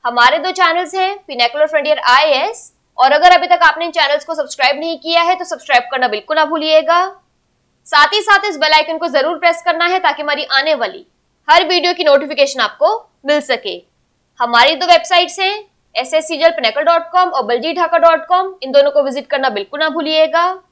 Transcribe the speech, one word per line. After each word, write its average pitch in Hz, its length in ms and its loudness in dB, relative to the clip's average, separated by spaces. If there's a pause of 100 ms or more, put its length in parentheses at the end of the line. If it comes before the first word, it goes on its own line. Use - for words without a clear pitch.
हमारे 240 340 2
दो 320 140 -4
channels 349 420 -2
हैं, 381 220 -2 (100)
Pinnacle 240 300 -2
और 302 120 0
Frontier 302 300 0 (120)
आईएएस, 302 600 0 (260)
और 262 140 4
अगर 349 260 6
अभी 349 80 -2
तक 349 160 2
आपने 320 220 2
इन 339 60 -6
channels 294 340 0
को 330 100 -8
subscribe 285 460 -2
नहीं 330 180 -6
किया 330 240 0
है 359 140 0
तो 359 80 -8
subscribe 294 460 -4
करना 254 180 -2
बिल्कुल 214 280 -4
ना 311 80 2
भूलिएगा। 311 580 0 (840)
साथ 294 280 2
ही 415 80 0
साथ 415 260 2
इस 339 100 -6
bell 302 140 2
icon 311 260 2
को 330 120 -4
जरूर 294 280 0
press 339 260 0
करना 339 220 0
है 359 120 0
ताकि 302 240 -2
हमारी 294 300 -4
आने 285 240 0
वाली 226 300 -8 (420)
हर 330 200 4
video 359 260 0
की 349 100 -4
notification 277 560 2
आपको 311 360 0 (300)
मिल 294 160 2
सके। 220 380 -6 (600)
हमारी 240 360 2
दो 359 100 -4
वेबसाइट्स 349 540 2
हैं, 403 240 -4 (300)
एस 262 200 -6
एस 311 140 0
सी 330 80 -6
जी 294 80 -4
एल 330 60 6
पिनेकल 285 340 -2
डॉट 330 260 2
कॉम 359 180 2
और 277 160 -4
बलजीत 240 320 -4
ढाका 339 220 0
डॉट 320 300 4
कॉम, 381 340 -2
इन 262 100 -10
दोनों 285 180 4
को 285 120 0
visit 269 240 -6
करना 269 220 -2
बिल्कुल 208 320 -6
ना 320 80 0
भूलिएगा। 311 580 0 (260)